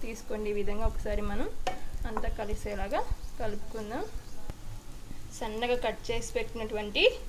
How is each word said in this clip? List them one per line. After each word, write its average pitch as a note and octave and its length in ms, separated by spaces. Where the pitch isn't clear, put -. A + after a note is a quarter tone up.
తీసుకోండి. A3 500
ఈ G#3 60
విధంగా G3+ 320
ఒకసారి G#3 400
మనం A3 160
అంతా A3+ 200
కలిసేలాగా G#3 640
కలుపుకుందాం. A3 640
సన్నగా A#3 460
కట్ G#3+ 240
చేసి A3+ 280
పెట్టినటువంటి G#3+ 680